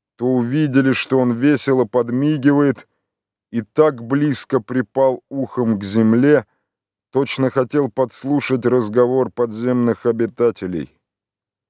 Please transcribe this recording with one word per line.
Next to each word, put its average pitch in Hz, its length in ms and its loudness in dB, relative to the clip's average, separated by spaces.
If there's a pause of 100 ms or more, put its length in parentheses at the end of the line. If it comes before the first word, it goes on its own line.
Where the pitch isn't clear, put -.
(140)
то 120 120 -4
увидели, 131 680 2
что - 260 0
он 123 140 2
весело 131 540 2
подмигивает 139 1000 0 (640)
и 113 120 -4
так 147 380 0
близко 135 600 -2
припал 127 680 -2
ухом 117 520 -4
к 101 40 -8
земле, 113 640 2 (640)
точно 131 400 -2
хотел 135 400 -2
подслушать 131 760 -4
разговор 123 680 0
подземных 120 760 -2
обитателей. 113 880 -2 (720)